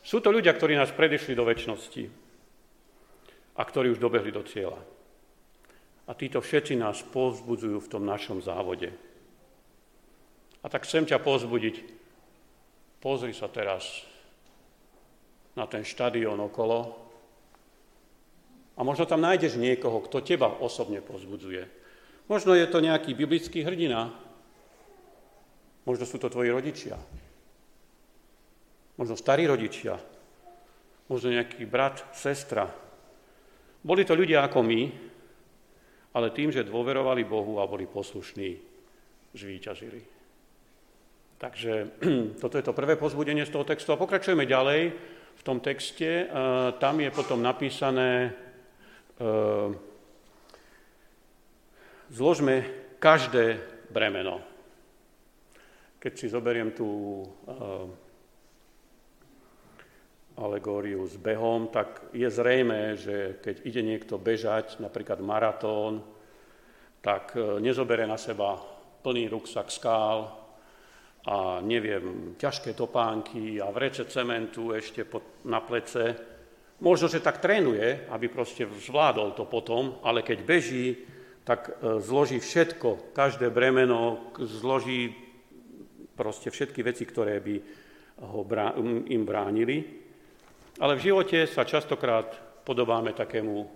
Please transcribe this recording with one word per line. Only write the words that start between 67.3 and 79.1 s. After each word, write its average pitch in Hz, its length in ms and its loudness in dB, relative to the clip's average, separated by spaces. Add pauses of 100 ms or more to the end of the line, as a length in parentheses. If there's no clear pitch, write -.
e, 104 240 -2
nezobere 117 480 2
na 110 160 -2
seba 101 320 -2 (480)
plný 120 320 0
ruksak 110 320 -6
skál 110 760 0 (800)
a, 92 400 -2
neviem, 98 720 -2
ťažké 139 400 -6
topánky 110 800 -2
a 101 160 -4
vrece 127 320 -2
cementu 117 720 -4
ešte 110 320 -8
pod, - 400 -10
na 117 160 0
plece. 117 480 -2 (720)
Možno, 170 240 6
že 160 160 0
tak - 160 2
trénuje, 139 720 4
aby 117 160 -2
proste 120 400 -4
zvládol 110 640 2